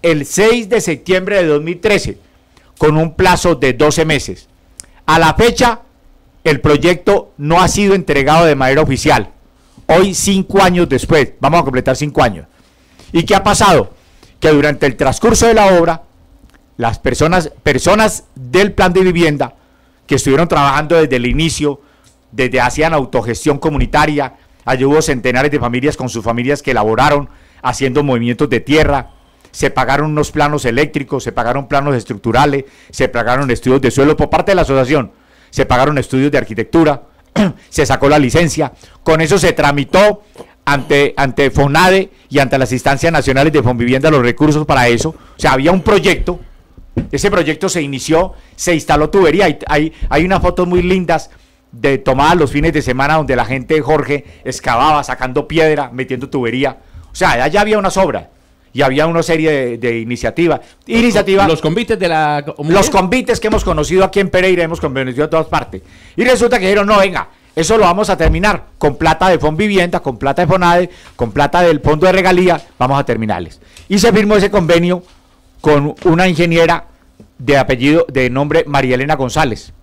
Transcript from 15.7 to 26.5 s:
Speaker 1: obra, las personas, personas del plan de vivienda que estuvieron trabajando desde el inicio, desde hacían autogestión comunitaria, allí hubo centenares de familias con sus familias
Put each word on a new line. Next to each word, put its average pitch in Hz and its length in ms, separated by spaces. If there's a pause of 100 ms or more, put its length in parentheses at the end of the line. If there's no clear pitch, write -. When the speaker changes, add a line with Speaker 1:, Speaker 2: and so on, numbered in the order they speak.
Speaker 1:
obra, 165 240 (720)
las 117 200
personas, 156 540 (100)
personas 208 640 (100)
del 151 380
plan 185 220
de 185 80
vivienda 160 520 (540)
que 143 80
estuvieron 139 320
trabajando 147 480
desde 143 220
el 120 100
inicio, 147 540 (500)
desde 123 300
hacían 151 320
autogestión 131 680
comunitaria, 147 760 (300)
allí 131 200
hubo 151 160
centenares 131 500
de 147 80
familias 127 380
con 127 120
sus 113 140
familias 120 400